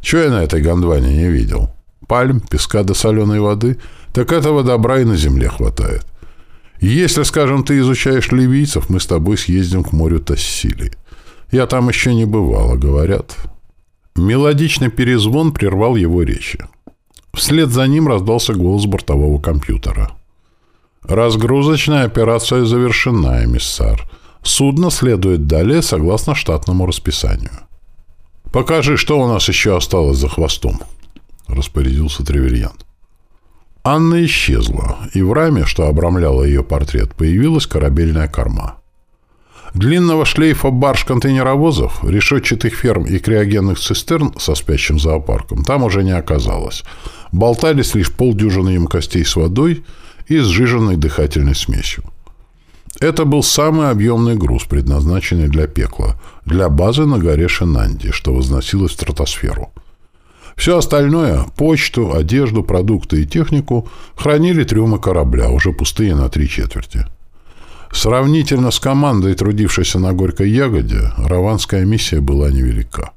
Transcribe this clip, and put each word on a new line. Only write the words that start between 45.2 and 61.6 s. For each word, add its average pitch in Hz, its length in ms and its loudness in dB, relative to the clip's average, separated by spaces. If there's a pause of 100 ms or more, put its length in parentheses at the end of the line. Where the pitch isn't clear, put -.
там 135 200 0
уже 98 180 0
не 92 140 0
оказалось. 82 680 -2 (480)
Болтались 120 640 2
лишь 98 160 0
полдюжины 101 600 0
емкостей 85 540 -2
с - 120 -2
водой 120 480 0 (420)
и 156 120 2
сжиженной 110 580 2
дыхательной 73 580 0
смесью. - 480 -4 (960)
Это 156 260 0
был 143 200 2
самый 156 460 2
объёмный 117 460 2
груз, 65 280 0
предназначенный 73 840 0
для 76 200 0
пекла, - 500 -4 (260)
для 87 240 0
базы 101 360 2
на 143 140 2
горе 82 280 2
Шинанди, 76 640 0
что - 240 -2
возносилась 69 580 0
в - 20 -8
стратосферу. - 760 -4 (840)
Всё 175 220 2
остальное – 143 680 2 (120)
почту, 139 580 0